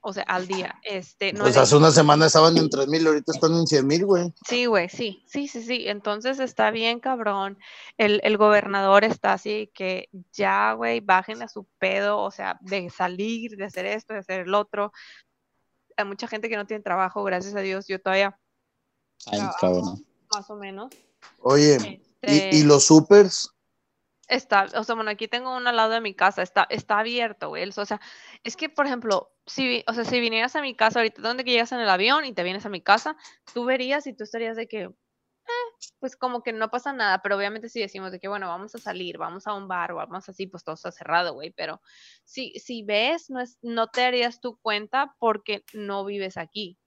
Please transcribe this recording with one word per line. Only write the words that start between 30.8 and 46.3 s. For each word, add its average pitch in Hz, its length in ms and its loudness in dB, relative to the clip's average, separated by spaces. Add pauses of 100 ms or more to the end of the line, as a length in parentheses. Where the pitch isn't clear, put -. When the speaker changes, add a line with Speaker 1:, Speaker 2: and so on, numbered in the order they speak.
Speaker 1:
ahorita, 220 220 -2
¿dónde 240 240 -6
que 247 60 -2
llegas 233 200 0
en 247 80 -6
el 226 80 -2
avión 233 380 2
y 247 80 -12
te 180 100 -4
vienes 185 220 -6
a 208 40 -8
mi 185 120 -10
casa? 233 340 0 (380)
Tú 240 100 -6
verías 262 420 -2
y 262 80 -12
tú 214 120 -12
estarías 226 320 -8
de 226 100 -10
que, 214 140 -10
"Eh, - 840 -12 (340)
pues 262 160 -10
como 247 260 -6
que 233 80 -6
no 220 180 -4
pasa 247 220 -6
nada", 208 320 0
pero 202 140 -2
obviamente 214 320 -6
si 240 100 -10
decimos 190 320 -10
de 185 80 -14
que, 196 80 -12
bueno, 196 220 -8
vamos 190 260 -12
a 233 40 -14
salir, 180 380 -10
vamos 165 300 -10
a 208 60 -6
un 196 160 -12
bar 175 240 -6
o - 20 -10
vamos 170 320 -12
así, 196 180 -12
pues 185 200 -20
todo 160 100 -10
está 175 160 -12
cerrado, 170 420 -4
güey, 147 180 -16
pero - 280 -12 (460)
si, 254 340 -14
si 233 240 -14
ves, 226 460 -2
no 254 100 -10
es, 247 220 -12
no 233 260 -4
te 247 140 -4
darías 247 400 -2
tu 240 160 -10
cuenta 220 640 -4
porque 214 520 -2
no 202 320 -8
vives 196 320 -10